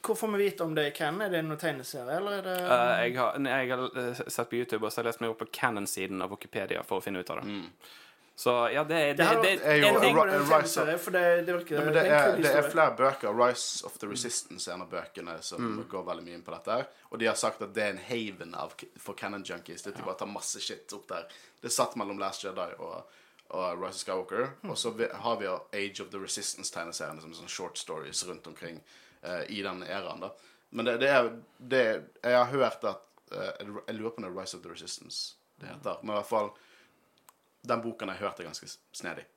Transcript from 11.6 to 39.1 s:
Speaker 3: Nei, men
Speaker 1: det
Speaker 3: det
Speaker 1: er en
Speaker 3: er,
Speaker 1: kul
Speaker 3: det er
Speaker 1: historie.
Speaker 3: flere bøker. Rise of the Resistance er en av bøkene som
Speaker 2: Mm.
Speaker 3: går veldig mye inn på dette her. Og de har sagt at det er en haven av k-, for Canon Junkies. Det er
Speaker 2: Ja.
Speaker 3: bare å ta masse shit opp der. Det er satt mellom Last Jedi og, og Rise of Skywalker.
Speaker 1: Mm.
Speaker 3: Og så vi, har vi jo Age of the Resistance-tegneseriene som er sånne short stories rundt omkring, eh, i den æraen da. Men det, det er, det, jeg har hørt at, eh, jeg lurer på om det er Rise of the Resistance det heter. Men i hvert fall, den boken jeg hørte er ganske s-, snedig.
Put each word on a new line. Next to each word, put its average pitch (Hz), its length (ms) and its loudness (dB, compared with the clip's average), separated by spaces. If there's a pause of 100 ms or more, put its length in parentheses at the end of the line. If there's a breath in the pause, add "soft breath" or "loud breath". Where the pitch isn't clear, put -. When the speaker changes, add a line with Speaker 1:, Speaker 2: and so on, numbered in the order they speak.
Speaker 3:
Nei, 151 60 2
men 156 80 4
Speaker 1:
det 160 100 8
Speaker 3:
det - 60 6
Speaker 1:
er 151 40 8
en 151 40 10
Speaker 3:
er, 143 80 8 (100)
Speaker 1:
kul 165 80 2
Speaker 3:
det 147 60 8
er 139 80 8
Speaker 1:
historie. 143 140 4
Speaker 3:
flere 156 260 6
bøker. 131 420 2
Rise - 460 2
of - 120 -12
the 104 120 -6
Resistance 113 580 -6
er 90 80 -6
en 92 100 -8
av 85 60 -14
bøkene 85 500 -8
som - 200 -8
Speaker 2:
Mm. 110 180 -2 (100)
Speaker 3:
går 95 160 -6
veldig 85 200 -6
mye 85 120 -12
inn 87 80 -16
på 87 80 -10
dette 85 180 -6
her. 127 140 0 (260 loud breath)
Og 117 80 -10
de 113 60 0
har 107 100 4
sagt - 260 -2
at 98 120 -8
det 107 100 0
er 104 60 2
en 92 180 -6
haven 101 480 -6
av 82 220 -8
k-, - 200 -16
for - 160 -12
Canon 101 300 -8
Junkies. 85 380 -10
Det 98 140 -10
er - 40 -12
Speaker 2:
Ja. 98 60 -10
Speaker 3:
bare 95 100 -4
å - 40 -16
ta 101 60 -4
masse 98 360 -8
shit - 320 -10
opp 101 140 -16
der. 85 180 -8 (360 loud breath)
Det - 60 -14
er 120 60 -2
satt - 220 0
mellom 101 240 -6
Last 98 260 -4
Jedi 92 220 -6 (100)
og, 85 320 -12 (400 soft breath)
og 90 320 -4
Rise 92 140 -6
of - 100 -8
Skywalker. 98 460 -2 (100)
Speaker 1:
Mm. 202 80 -10
Speaker 3:
Og - 80 -6
så 113 160 -2
vi, 113 180 0
har 107 260 -2
vi 101 80 -4
jo 92 120 -2 (160)
Age 101 280 -4
of 92 100 -10
the 98 80 -8
Resistance-tegneseriene 85 1000 -8
som 80 100 -18
er 82 100 -16
sånne 85 80 -16
short - 280 -8
stories 80 500 -6
rundt 85 180 -12
omkring, 85 320 -12 (460 soft breath)
eh, 87 260 -6
i 101 140 -6
den 92 180 -6
æraen 85 400 -8
da. 95 80 -8 (440 soft breath)
Men 117 120 -2
det, 120 140 0
det 135 100 4
er, 123 220 6 (260)
det, 127 260 2 (380)
jeg 123 160 6
har 123 160 8
hørt 127 320 2
at, 95 160 -2 (300)
eh, 98 200 -6 (360)
jeg 110 100 -8
lurer 110 140 -6
på - 100 -14
om 95 80 -8
det - 0 -
er 90 120 -8
Rise 87 160 -10
of - 40 -16
the 87 80 -16
Resistance 85 640 -12 (260)
det - 140 -14
heter. 143 300 -6
Men 107 100 -4
i 104 60 2
hvert 104 100 -6
fall, 107 220 2 (1120 soft breath)
den 117 180 0
boken 113 260 -6
jeg 92 140 -6
hørte 98 220 -4
er 82 40 -10
ganske - 200 -12
s-, - 100 -16 (160)
snedig. - 320 -10 (120)